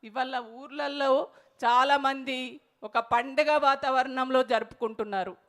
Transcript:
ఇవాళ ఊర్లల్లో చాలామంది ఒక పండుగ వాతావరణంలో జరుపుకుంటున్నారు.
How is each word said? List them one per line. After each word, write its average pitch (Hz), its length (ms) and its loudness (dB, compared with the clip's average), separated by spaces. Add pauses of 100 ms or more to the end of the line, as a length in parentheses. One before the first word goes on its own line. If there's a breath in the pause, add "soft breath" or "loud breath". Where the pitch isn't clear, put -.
ఇవాళ 254 320 -6
ఊర్లల్లో 277 920 -2 (360 soft breath)
చాలామంది 269 960 0 (220)
ఒక - 160 -4
పండుగ 269 580 2
వాతావరణంలో 262 840 2
జరుపుకుంటున్నారు. 220 960 -4 (120)